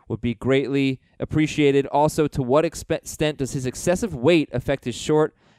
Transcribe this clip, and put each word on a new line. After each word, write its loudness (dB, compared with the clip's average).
would -6
be -4
greatly 0
appreciated. 2
Also, 2
to -4
what 4
expe-, -6
extent -4
does -6
his -6
excessive -2
weight 2
affect -4
his -6
short 0